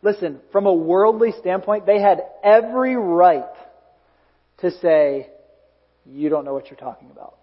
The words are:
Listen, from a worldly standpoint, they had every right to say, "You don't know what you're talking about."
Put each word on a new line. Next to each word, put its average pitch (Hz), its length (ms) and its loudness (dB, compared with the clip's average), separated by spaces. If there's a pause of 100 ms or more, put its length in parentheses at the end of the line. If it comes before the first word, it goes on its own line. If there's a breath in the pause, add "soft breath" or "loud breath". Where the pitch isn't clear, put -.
Listen, 185 380 -6 (120)
from 202 160 0
a 190 60 2
worldly 202 580 0
standpoint, 190 540 -4
they 208 140 2
had 196 260 2 (180)
every 233 520 2
right 175 600 0 (1040)
to 180 120 -4
say, 151 580 0 (760)
"You 143 240 -6
don't 147 160 -2
know 139 80 -8
what 135 160 -10
you're - 80 -20
talking 127 340 -18
about." - 320 -20